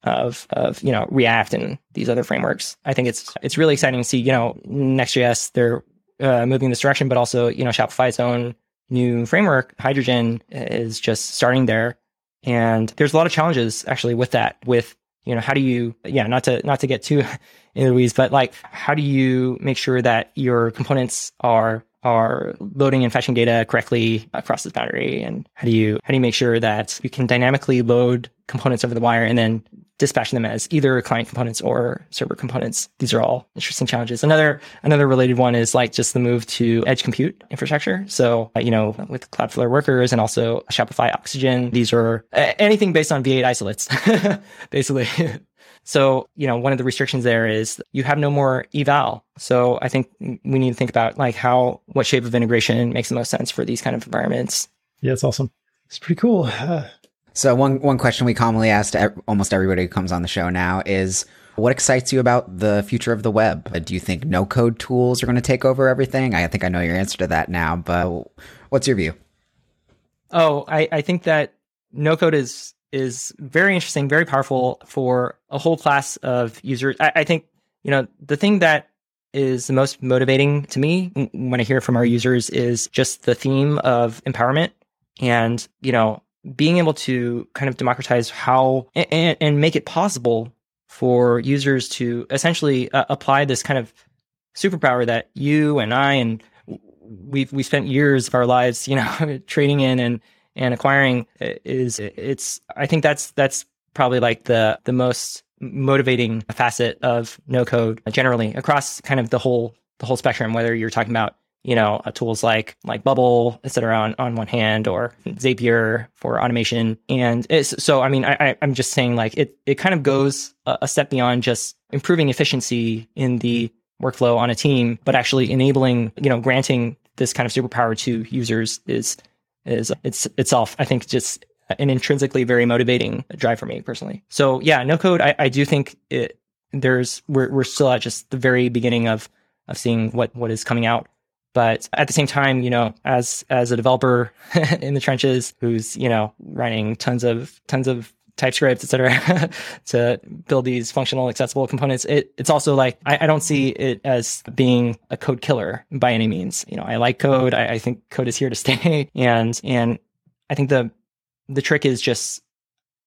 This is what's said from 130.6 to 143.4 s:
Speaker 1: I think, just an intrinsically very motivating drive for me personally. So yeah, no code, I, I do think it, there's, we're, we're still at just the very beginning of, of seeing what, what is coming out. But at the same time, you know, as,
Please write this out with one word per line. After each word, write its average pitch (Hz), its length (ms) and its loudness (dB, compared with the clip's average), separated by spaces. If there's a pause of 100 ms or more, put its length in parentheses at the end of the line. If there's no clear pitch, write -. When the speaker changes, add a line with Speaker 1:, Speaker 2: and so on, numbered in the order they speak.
Speaker 1:
I 143 80 -2
think, 127 220 -2
just - 380 -4 (340)
an 143 100 0
intrinsically 135 540 0
very 120 220 2
motivating 120 600 0 (100)
drive 117 220 0
for 117 80 -12
me 117 160 -10
personally. 104 480 -12
So 135 320 2
yeah, 139 220 4
no 147 140 2
code, 180 240 4
I, 143 180 4
I 143 100 2
do 139 160 0
think 143 300 -2 (140)
it, 127 280 -4 (340)
there's, 127 560 0
we're, 131 240 0
we're 135 120 2
still 135 260 0
at 123 120 2
just - 280 -10
the 135 80 -8
very 123 320 2
beginning 120 380 0
of, 110 220 -2 (380)
of - 100 -10
seeing 113 340 0
what, 117 240 -2
what 120 160 -4
is 110 120 -6
coming 117 220 0
out. 117 220 0 (460)
But 113 400 2
at 147 140 0
the - 60 -6
same 143 140 2
time, 135 340 2
you 123 80 -2
know, 120 240 0 (120)
as, 127 440 -2